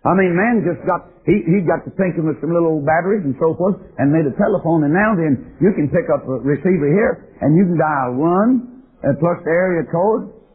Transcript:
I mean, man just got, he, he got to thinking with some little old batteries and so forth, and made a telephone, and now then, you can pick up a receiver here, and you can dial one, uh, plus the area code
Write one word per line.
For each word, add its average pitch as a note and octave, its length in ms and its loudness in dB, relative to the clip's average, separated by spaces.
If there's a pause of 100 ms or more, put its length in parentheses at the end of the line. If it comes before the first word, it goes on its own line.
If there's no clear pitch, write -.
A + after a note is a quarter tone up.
I D#3+ 80 2
mean, F#3 240 2
man A3+ 240 2
just D#3+ 240 -4
got, F3 240 -4 (160)
he, G3+ 160 2
he E3+ 240 0
got E3 240 -2
to - 80 -
thinking F3 240 -2
with D#3 160 -2
some D#3+ 160 -4
little E3 240 0
old C#3 80 -4
batteries F3 400 0
and C3 160 -2
so D#3+ 160 0
forth, F#3+ 240 -2 (160)
and C#3+ 160 2
made D#3 160 2
a A2 80 -8
telephone, E3 480 0
and D3 80 0
now G#3 240 2
then, D3+ 400 -2
you F#3+ 160 2
can D3 160 -2
pick - 160 0
up C#3+ 240 0
a C3 80 -4
receiver D3 480 0
here, F#3+ 400 0 (160)
and D3+ 160 4
you G3 80 4
can F3 80 0
dial D3 400 -2
one, G3 720 0 (160)
uh, C3+ 160 0
plus E3+ 240 0
the D#3 80 -4
area F3 400 0
code G3+ 400 -2 (240)